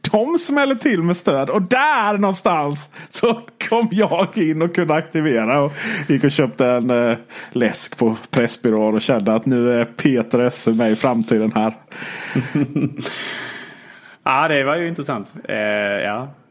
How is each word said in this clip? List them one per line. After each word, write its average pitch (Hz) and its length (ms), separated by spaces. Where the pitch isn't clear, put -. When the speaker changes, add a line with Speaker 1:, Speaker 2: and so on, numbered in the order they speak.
Speaker 1:
De 285 280
smäller 277 360
till 208 280
med 175 140
stöd. 139 320
Och 202 120
där 247 560
någonstans 175 720
så 233 320
kom 226 220
jag 185 420
in 156 280
och 170 140
kunde 160 180
aktivera. 147 680
Och 143 120
gick 139 160
och 139 80
köpte 127 360
en, 123 220
eh, 120 280
läsk - 460
på 110 180
Pressbyrån 110 640
och 104 60
kände 110 340
att 110 100
nu 123 240
är 117 60
Peter 120 540
S 123 280
M 113 100
med 113 140
i 107 40
framtiden 113 600
här. 110 180
Speaker 2:
<laughs> 135 300
Ja, 143 240
det 143 160
var 143 120
ju 170 120
intressant. 147 400
Eh, - 80
ja. 104 720